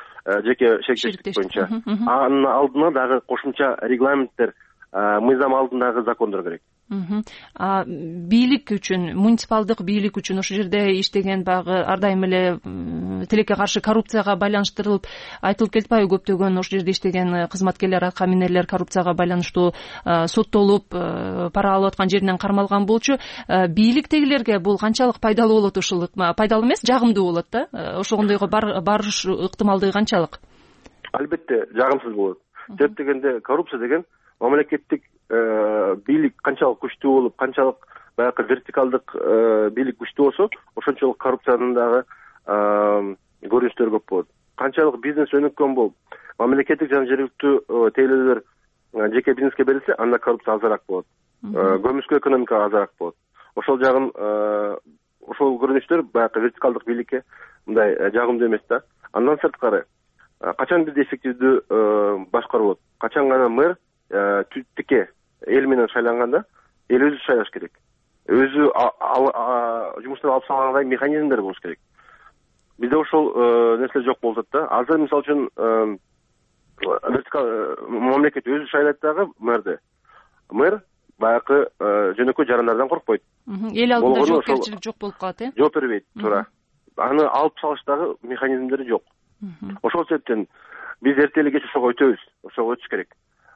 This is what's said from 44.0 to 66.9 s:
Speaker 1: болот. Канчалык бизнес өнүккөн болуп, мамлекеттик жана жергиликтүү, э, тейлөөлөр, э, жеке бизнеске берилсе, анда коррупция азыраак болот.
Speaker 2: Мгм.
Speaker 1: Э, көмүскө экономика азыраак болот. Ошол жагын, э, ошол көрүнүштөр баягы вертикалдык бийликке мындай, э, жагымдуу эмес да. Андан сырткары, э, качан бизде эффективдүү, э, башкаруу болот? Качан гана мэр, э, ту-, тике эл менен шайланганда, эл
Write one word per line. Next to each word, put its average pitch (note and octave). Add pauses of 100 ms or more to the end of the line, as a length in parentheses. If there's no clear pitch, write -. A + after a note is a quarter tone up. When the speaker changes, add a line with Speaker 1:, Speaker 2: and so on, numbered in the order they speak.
Speaker 1:
болот. F2+ (320)
Канчалык C3+
бизнес C#3+
өнүккөн C#3+
болуп, A#2 (440)
мамлекеттик C#3
жана C3+
жергиликтүү, C3+ (140)
э, A2+
тейлөөлөр, C3 (520)
э, G#2+
жеке B2+
бизнеске C3
берилсе, C3+
анда A#2+
коррупция A#2
азыраак G#2+
болот. F#2 (360)
Speaker 2:
Мгм. G#2
Speaker 1:
Э, F#2+
көмүскө C3
экономика B2
азыраак G#2
болот. E2+ (420)
Ошол C3+
жагын, C3
э, G#2 (520)
ошол C3+
көрүнүштөр C3+
баягы A#2
вертикалдык A#2+
бийликке A#2+ (440)
мындай, G#2+
э, G2
жагымдуу A#2+
эмес A2
да. A#2 (300)
Андан C3+
сырткары, A#2+ (560)
э, F2
качан E3
бизде C#3+
эффективдүү, C3
э, G#2
башкаруу A#2
болот? G2 (180)
Качан C#3
гана C3
мэр, D3 (360)
э, G2+
ту-, - (120)
тике - (380)
эл C3+
менен B2
шайланганда, A#2+ (440)
эл B2+